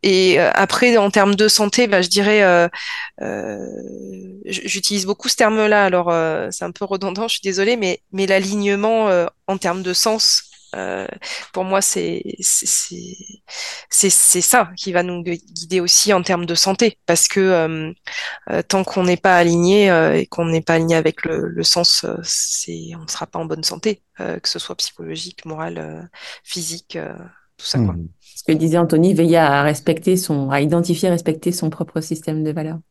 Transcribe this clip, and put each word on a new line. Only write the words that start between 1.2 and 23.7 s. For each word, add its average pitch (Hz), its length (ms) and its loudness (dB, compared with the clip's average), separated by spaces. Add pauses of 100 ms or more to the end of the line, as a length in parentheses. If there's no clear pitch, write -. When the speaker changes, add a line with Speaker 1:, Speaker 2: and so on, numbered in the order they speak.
Speaker 1:
de 214 120 4
santé, 220 380 2
bah, 196 160 2
je 175 60 -2
dirais, 202 340 4
euh, 175 260 6 (540)
euh, 104 360 -8 (840)
j-, - 200 -10
j'utilise 196 420 -4
beaucoup 208 220 -6
ce - 80 0
terme-là, 214 480 2
alors, 180 260 0
euh, 160 400 -2
c'est - 140 -10
un 175 80 -10
peu - 120 -8
redondant, 190 440 -6
je - 60 -2
suis - 80 -6
désolée, 196 340 0
mais, 190 260 -2 (100)
mais 196 140 -2
l'alignement, 202 840 0
euh, 175 180 2 (200)
en 190 100 -2
termes 185 260 -2
de 180 100 -4
sens, - 520 0 (320)
euh, 92 300 -6 (480)
pour 185 100 -4
moi, 190 160 0
c'est, 175 420 -2 (180)
c'est, - 260 0
c'est, 175 500 -4 (720)
c'est, - 220 2
c'est - 320 4
ça 220 340 4
qui 190 160 -8
va 175 100 2
nous 175 200 -4
gu-, 175 160 -4
guider 170 420 -6
aussi 175 320 2
en 180 100 4
termes 175 220 0
de 165 100 -4
santé, 196 520 2
parce 170 220 2
que, 202 120 0
euh, 160 520 0 (580)
euh, 170 160 0
tant 190 180 0
qu'on 185 200 -2
n'est 180 120 4
pas 185 200 4
aligné, 175 540 4
euh, 160 240 4
et 160 120 0
qu'on - 180 -6
n'est 165 160 0
pas 165 140 0
aligné 165 220 2
avec 160 280 0
le, 165 220 -4
le 170 160 -6
sens, - 420 2
euh, - 180 -4
c'est, - 760 -6
on 160 60 -16
ne 160 40 -16
sera - 180 -8
pas - 120 -12
en 165 60 -6
bonne 160 200 -6
santé, 180 380 -4 (180)